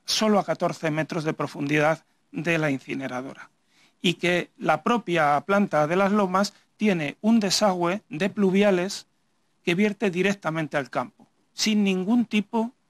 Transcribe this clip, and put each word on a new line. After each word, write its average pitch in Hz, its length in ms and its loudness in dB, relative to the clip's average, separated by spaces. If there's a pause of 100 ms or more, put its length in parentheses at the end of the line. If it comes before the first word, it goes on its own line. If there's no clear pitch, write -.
solo 214 340 2
a 170 60 0
catorce 165 460 -4
metros 156 320 -4
de 156 100 -2
profundidad 151 720 -2 (260)
de 165 260 -2
la 156 140 0
incineradora 135 800 -8 (520)
y 165 140 0
que 175 420 -2
la 160 260 0
propia 165 640 0
planta 180 420 2
de 170 80 0
Las 190 160 2
Lomas 202 420 0 (240)
tiene 175 440 -2
un 226 180 4
desagüe 185 680 0
de 175 200 -2
pluviales 196 760 2 (560)
que 175 120 0
vierte 208 360 0
directamente 165 640 -2
al 139 140 -4
campo, - 380 -8 (260)
sin 214 300 0
ningún 196 420 0
tipo 220 480 -4 (160)